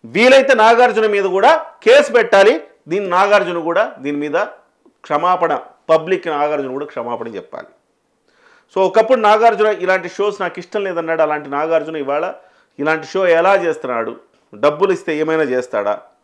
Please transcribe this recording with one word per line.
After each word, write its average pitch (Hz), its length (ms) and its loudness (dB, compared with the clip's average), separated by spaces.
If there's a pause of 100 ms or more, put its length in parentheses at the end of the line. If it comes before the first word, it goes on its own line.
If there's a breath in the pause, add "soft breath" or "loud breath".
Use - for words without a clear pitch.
వీలైతే 254 500 4 (100)
నాగార్జున 226 500 4
మీద 196 120 -2 (100)
కూడా 233 160 4 (320)
కేసు 285 320 4
పెట్టాలి. 214 380 4 (360)
దీన్ని 190 260 -4
నాగార్జున 190 420 2 (100)
కూడా 180 160 0 (200)
దీని 143 200 -4
మీద 151 140 -4 (680)
క్షమాపణ, 170 460 0 (380)
పబ్లిక్ 165 360 0 (120)
నాగార్జున 143 400 -2
కూడా 143 140 -8
క్షమాపణ 117 360 -8 (100)
చెప్పాలి. - 320 -16 (1000 soft breath)
So, 190 60 -4 (100)
ఒకప్పుడు 220 400 2
నాగార్జున 214 380 4 (180)
ఇలాంటి 180 320 -2
షోస్ 202 280 -4
నాకు 175 180 -8
ఇష్టం 202 260 -8
లేదన్నాడు. 165 380 -2
అలాంటి 151 300 -6
నాగార్జున 160 480 -4
ఇవాళ 147 220 -4 (560 soft breath)
ఇలాంటి 156 300 -2
షో 190 100 -2 (180)
ఎలా 196 140 2 (100)
చేస్తున్నాడు, 123 480 -6 (520)
డబ్బులు 160 320 0
ఇస్తే - 160 -8 (100)
ఏమైనా 160 200 -2 (120)
చేస్తాడా 104 400 -4 (300)